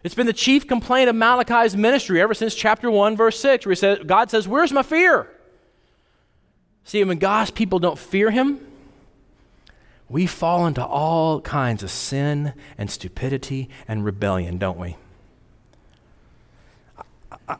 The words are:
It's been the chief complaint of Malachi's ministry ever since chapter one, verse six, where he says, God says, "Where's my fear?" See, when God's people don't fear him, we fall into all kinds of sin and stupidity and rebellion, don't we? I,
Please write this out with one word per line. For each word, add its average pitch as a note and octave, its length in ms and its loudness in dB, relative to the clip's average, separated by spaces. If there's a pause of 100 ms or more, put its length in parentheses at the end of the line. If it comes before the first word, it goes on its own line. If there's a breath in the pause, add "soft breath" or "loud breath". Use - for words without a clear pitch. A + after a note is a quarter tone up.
It's E3+ 100 -8
been A#3+ 140 0
the A3+ 60 0
chief C4+ 340 2
complaint B3 420 2
of A3+ 60 0
Malachi's A#3 600 2
ministry G#3 440 2
ever G#3+ 120 2
since A3 220 -4
chapter A3 360 0
one, G#3 240 2
verse A3 240 2
six, C4+ 260 2
where F#3+ 60 -2
he F3+ 60 2
says, G3 280 2
God G3+ 240 4
says, G#3 200 0
"Where's C#4 240 2
my C#4 100 2
fear?" D#4+ 480 2 (1500)
See, G#3 220 -2
when F3+ 140 -2
God's G3+ 320 0
people F#3+ 280 0
don't E3+ 180 0
fear G#3 340 0
him, C4+ 280 0 (1500 loud breath)
we E3+ 180 0
fall F3 400 0
into C3 180 -2
all D#3+ 540 0
kinds B2 420 -4
of F#2+ 80 -10
sin D3 600 -4 (260 loud breath)
and G2+ 140 -6
stupidity C3+ 800 -8 (180 loud breath)
and G#2+ 160 -4
rebellion, F#2+ 540 -4
don't F#2 200 -4
we? F2 200 -10 (2500 soft breath)
I, D3+ 120 -8